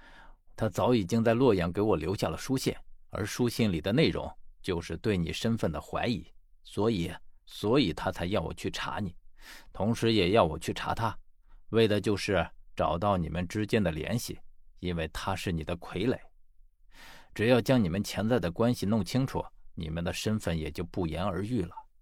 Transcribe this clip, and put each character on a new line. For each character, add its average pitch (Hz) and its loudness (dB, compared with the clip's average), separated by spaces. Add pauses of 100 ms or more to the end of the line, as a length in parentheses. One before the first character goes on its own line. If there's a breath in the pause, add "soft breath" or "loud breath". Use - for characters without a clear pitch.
(560 loud breath)
他 113 0
早 101 4
已 107 4
经 113 2
在 113 6
洛 120 6
阳 87 2
给 90 -2
我 104 4
留 78 -2
下 110 -2
了 80 -4
书 - -2
信， - -2 (360)
而 - -4
书 120 0
信 113 0
里 82 0
的 98 -2
内 135 4
容 78 -4 (300)
就 85 -2
是 85 -6
对 101 0
你 82 -2
身 113 0
份 98 0
的 73 -6
怀 - -4
疑， 120 -2 (360)
所 104 0
以， 85 -2 (320)
所 120 2
以 90 2
他 - -2
才 85 -4
要 98 0
我 82 -4
去 - -4
查 - -6
你， - -6 (560 loud breath)
同 110 0
时 113 2
也 92 6
要 107 8
我 78 0
去 82 -4
查 - -2
他， 110 -2 (540)
为 110 6
的 104 4
就 101 2
是 90 2 (280)
找 82 2
到 98 2
你 82 -2
们 87 -4
之 107 -2
间 110 2
的 87 2
联 80 -2
系， - -6 (380)
因 90 -2
为 82 -2
他 - -4
是 92 -4
你 80 -2
的 87 -4
傀 92 -4
儡。” 123 0 (1160 loud breath)
只 107 2
要 123 8
将 127 4
你 90 2
们 95 0
潜 - -2
在 123 4
的 87 0
关 113 2
系 98 -2
弄 107 2
清 135 0
楚， - -4 (300)
你 80 -6
们 85 -4
的 87 -2
身 107 0
份 87 0
也 78 -4
就 85 -6
不 90 -2
言 80 -2
而 95 -2
喻 107 -2
了。 85 -8 (280)